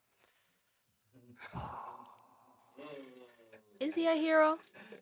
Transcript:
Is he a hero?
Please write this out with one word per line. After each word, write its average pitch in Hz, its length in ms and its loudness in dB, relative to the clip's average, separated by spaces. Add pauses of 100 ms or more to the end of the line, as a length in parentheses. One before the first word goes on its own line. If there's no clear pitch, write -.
(3750)
Is 294 160 -2
he 330 120 2
a 330 60 6
hero? 320 440 6 (440)